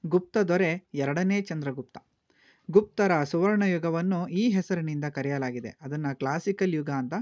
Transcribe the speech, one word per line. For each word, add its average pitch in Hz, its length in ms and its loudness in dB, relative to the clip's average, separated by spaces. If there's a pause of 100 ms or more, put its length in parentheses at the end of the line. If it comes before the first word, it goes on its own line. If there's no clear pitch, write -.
ಗುಪ್ತ 180 320 0
ದೊರೆ 180 560 2
ಎರಡನೇ 170 480 0
ಚಂದ್ರಗುಪ್ತ. 143 560 -8 (760)
ಗುಪ್ತರ 190 520 4
ಸುವರ್ಣ 196 400 2
ಯುಗವನ್ನು 175 640 0
ಈ 220 220 0
ಹೆಸರಿನಿಂದ 160 560 -2
ಕರೆಯಲಾಗಿದೆ, 135 760 -4
ಅದನ್ನ 143 320 -4
ಕ್ಲಾಸಿಕಲ್ 170 600 0
ಯುಗ 151 160 -2
ಅಂತ 135 320 -4